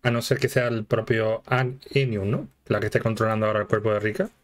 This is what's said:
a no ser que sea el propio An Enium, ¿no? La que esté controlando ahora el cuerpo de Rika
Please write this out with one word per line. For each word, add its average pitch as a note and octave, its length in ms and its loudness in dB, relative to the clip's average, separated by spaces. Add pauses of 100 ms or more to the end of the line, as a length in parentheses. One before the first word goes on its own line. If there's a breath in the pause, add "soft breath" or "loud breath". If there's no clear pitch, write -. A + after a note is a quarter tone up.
a B2 80 2
no A#2 100 0
ser B2+ 180 0
que A#2+ 100 0
sea B2 180 0
el A2+ 180 -2
propio A2 600 0
An B2+ 340 -2 (120)
Enium, A2 380 0
¿no? C#3+ 180 -2 (200)
La G#2 120 2
que G#2 80 -2
esté A2+ 120 2
controlando A2 460 0
ahora G#2+ 160 2
el G2+ 60 -2
cuerpo A2 260 2
de G#2 60 2
Rika A2 300 -2 (140)